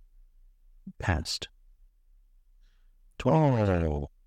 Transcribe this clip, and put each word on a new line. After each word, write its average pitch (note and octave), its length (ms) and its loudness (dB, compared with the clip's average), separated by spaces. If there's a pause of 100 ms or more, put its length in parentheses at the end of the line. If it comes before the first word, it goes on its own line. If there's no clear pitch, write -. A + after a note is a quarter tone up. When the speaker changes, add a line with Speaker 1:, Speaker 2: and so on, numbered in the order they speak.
(960)
Speaker 1:
passed. - 520 -4 (1800)
Speaker 2:
Oh. G2 840 2 (180)